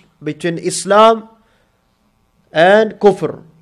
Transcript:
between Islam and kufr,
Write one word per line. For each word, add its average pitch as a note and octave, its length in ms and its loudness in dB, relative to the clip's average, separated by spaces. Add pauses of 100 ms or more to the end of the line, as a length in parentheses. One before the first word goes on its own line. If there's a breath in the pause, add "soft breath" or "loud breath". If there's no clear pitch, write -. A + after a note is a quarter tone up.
(200)
between D3+ 380 -8
Islam G#3 680 0 (1200)
and G3+ 480 2
kufr, F#3+ 460 -2 (180)